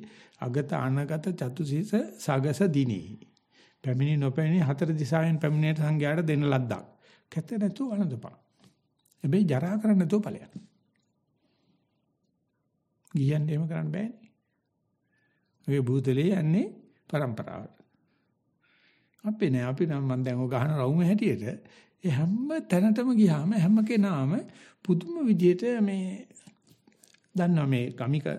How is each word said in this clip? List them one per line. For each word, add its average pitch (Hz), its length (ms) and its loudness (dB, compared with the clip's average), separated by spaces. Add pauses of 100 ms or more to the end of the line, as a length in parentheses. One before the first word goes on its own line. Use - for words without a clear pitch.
(380)
අගත 131 360 -4
අනගත 143 600 -2
චතුසිස 143 580 -4 (220)
සගස 139 500 0
දිනේ. 110 540 0 (640)
පැමිණි 139 340 0
නොපැමිණි 156 440 2
හතර 147 320 0
දිසාවෙන් 160 460 0
පැමිණෙන 156 360 2
සංඝයාට 156 500 0
දෙන 147 180 2
ලද්දක්. 127 420 0 (460)
කැත 160 220 -8
නැතුව 208 360 -2
වළඳපන්. 180 460 -4 (880)
හැබැයි 180 220 2
ජරා 160 320 0
කරන්න 214 220 4
නැතුව 180 220 2
ඵලයක්. - 320 -10 (2500)
ගියන් 147 340 0
එහෙම 156 200 -2
කරන්න 160 260 -6
බෑනේ. 208 400 -8 (1400)
ඔය 139 140 2
භූතලේ 135 520 0
යන්නේ 175 320 2 (380)
පරම්පරාවට. 123 720 -8 (1500)
අපි 214 240 -2
නෑ, 127 160 2
අපි 135 220 -2
නම් 143 200 -2
මන් 127 180 -2
දැන් 123 140 -2
ඔය 127 120 -2
ගහන 135 240 0
රවුම 143 280 2
හැටියට 175 420 2 (600)
ඒ 185 60 -2
හැම 185 400 0 (140)
තැනටම 220 500 2
ගියාම 175 400 4
හැම 202 280 4
කෙනාම 196 500 2 (480)
පුදුම 190 440 -2
විදියට 180 400 4 (160)
මේ 190 480 -4 (1080)
දන්නවා 175 320 2
මේ 123 240 2
ගමික 139 340 -2 (140)